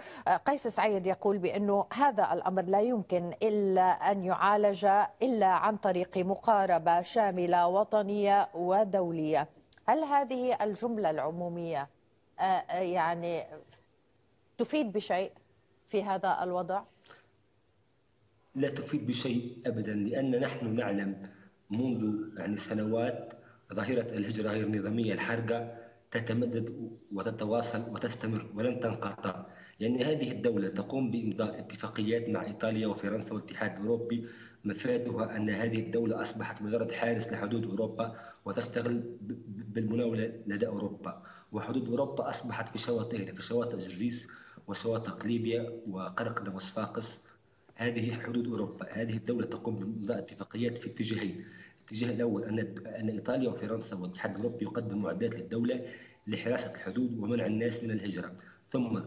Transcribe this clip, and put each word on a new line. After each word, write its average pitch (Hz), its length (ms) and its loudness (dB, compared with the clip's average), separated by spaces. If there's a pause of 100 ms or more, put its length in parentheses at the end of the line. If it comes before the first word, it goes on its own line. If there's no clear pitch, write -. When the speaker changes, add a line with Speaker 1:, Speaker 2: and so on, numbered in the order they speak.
(280)
Speaker 1:
آه، 180 100 6
قيس 277 300 0
سعيد 202 400 2
يقول 196 300 2
بأنه 202 560 2
هذا 220 400 4
الأمر 185 280 0
لا 190 200 4
يمكن 185 520 2 (100)
إلا 196 480 6
أن 190 320 2
يعالج 196 600 4 (360)
إلا 226 260 4
عن 190 300 4
طريق 180 400 2
مقاربة 180 840 4
شاملة 180 640 4
وطنية 202 880 4
ودولية. 175 960 4 (380)
هل 254 160 6
هذه 262 580 2
الجملة 214 480 0
العمومية، 165 800 -2 (500)
آه، 170 40 0
آه، 180 360 2
يعني، 170 640 2 (1120)
تفيد 240 340 0
بشيء 190 400 0 (560)
في 196 160 0
هذا 190 400 2
الوضع؟ 180 400 0 (1700)
Speaker 2:
لا 135 140 2
تفيد 131 380 -4
بشيء 120 580 0
أبدًا، 110 280 -2
لأن 123 460 2
نحن 127 360 -2
نعلم 101 540 -2 (400)
منذ، 107 440 2 (240)
يعني، 98 200 -2
سنوات 110 760 0 (400)
ظاهرة 113 400 0
الهجرة 107 360 0
غير 107 180 0
النظامية 107 460 0
الحارقة 117 640 -2 (340)
تتمدد 117 800 -2 (240)
وتتواصل 110 760 -2
وتستمر 110 540 -4 (100)
ولن 120 240 0
تنقطع. 101 680 -4 (340)
يعني، 123 240 2
هذه 139 280 0
الدولة 110 360 0
تقوم 127 440 -2
بإمضاء 110 480 -2
اتفاقيات 113 720 -2
مع 90 160 -2
إيطاليا 110 420 0
وفرنسا 104 460 -2
والاتحاد 107 440 -4
الأوروبي، 117 500 0 (380)
مفادها 113 720 0
أن 107 120 0
هذه 113 300 0
الدولة 113 420 0
أصبحت - 400 -6
مجرد 113 300 0
حارس 117 400 -2
لحدود 107 340 -2
أوروبا 110 500 -2 (300)
وتشتغل 120 520 -2
ب-، - 300 -8
ب-، 107 460 -10
بالمناولة 113 600 0 (140)
لدى 101 200 0
أوروبا. 98 540 -6 (300)
وحدود 117 380 -2
أوروبا 131 400 0
أصبحت 113 380 -4
في - 100 -8
شواطئها، 110 560 -2
في - 80 -10
شواطئ 113 360 -2
جرجيس 95 500 -4 (400)
وشواطئ 110 600 -2
ليبيا 117 460 0 (160)
وقرقنة 95 640 -4
وصفاقس. - 720 -4 (480)
هذه 117 460 0
حدود 120 260 0
أوروبا. 104 440 -4
هذه 110 260 -2
الدولة 113 280 0
تقوم - 300 -4
بإمضاء 104 420 -4
اتفاقيات 117 600 -4
في - 120 -8
اتجاهين. 110 560 -2 (320)
الاتجاه 117 360 -4
الأول 113 300 0
أن، 107 160 -2 (280)
أن 107 220 -4
إيطاليا 123 400 0
وفرنسا 101 460 -4
والاتحاد 90 360 -6
الأوروبي 107 340 -4
يقدموا 104 360 -4
معدات 98 340 -2
للدولة 120 500 -2 (420)
لحراسة - 480 -2
الحدود 113 440 -2
ومنع 104 260 0
الناس 110 380 0
من 113 80 -2
الهجرة. 95 400 -4 (380)
ثم 117 360 0